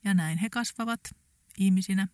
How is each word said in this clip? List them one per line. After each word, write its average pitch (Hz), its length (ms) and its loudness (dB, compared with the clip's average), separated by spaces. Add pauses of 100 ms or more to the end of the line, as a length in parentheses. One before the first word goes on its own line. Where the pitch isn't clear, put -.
ja 202 100 2
näin 165 240 2
he 208 120 -2
kasvavat 233 640 -6 (420)
ihmisinä. 190 560 2